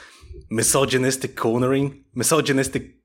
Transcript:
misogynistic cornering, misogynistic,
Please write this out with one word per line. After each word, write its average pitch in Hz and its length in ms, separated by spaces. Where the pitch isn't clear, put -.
misogynistic 131 840
cornering, 127 680
misogynistic, 135 800